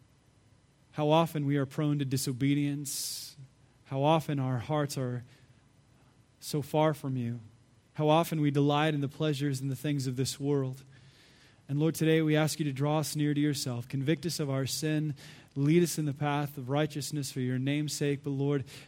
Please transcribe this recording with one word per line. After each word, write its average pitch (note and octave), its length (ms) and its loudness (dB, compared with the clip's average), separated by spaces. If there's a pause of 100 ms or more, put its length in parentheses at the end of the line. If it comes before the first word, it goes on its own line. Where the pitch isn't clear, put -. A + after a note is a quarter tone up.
(920)
how D3+ 180 2
often D#3+ 340 4
we C#3+ 120 2
are C#3 100 2
prone D3 320 0
to C#3+ 60 0
disobedience, C#3 1300 -2 (500)
how C3+ 180 -2
often D3+ 340 2
our C3 200 0
hearts C#3+ 380 -2
are B2 280 -4 (1120)
so - 240 -4
far D3+ 320 2
from C3+ 220 -6
you, A#2+ 240 -4 (540)
how D#3 140 2
often E3 320 4
we D3 120 4
delight D3 420 4
in D3 60 -2
the C#3 80 -2
pleasures C#3+ 520 -2
and C3+ 100 -4
the C3 60 -4
things C#3+ 300 -2
of B2+ 100 -4
this C3 240 -2
world. C3+ 440 -2 (840)
And C#3+ 80 -2
Lord, D#3 160 2
today D#3+ 280 4
we D#3 120 4
ask D3+ 240 2
you D#3+ 60 0
to C#3+ 80 -2
draw D3 280 0
us D3 140 -4
near D3 200 0
to C#3+ 60 0
yourself, C3+ 460 -2
convict D3 380 -2
us D#3+ 160 -4
of D3 80 -2
our C3+ 160 0
sin, D3+ 500 -2 (400)
lead D3+ 280 4
us - 160 -2
in D#3 80 0
the C3+ 80 -2
path C#3+ 420 -2
of B2+ 140 -8
righteousness D3 600 -2
for C#3 100 -6
your B2+ 180 -2
name's C#3+ 340 -2
sake. C#3+ 320 -2
But C#3+ 60 -4
Lord, C#3 340 0 (240)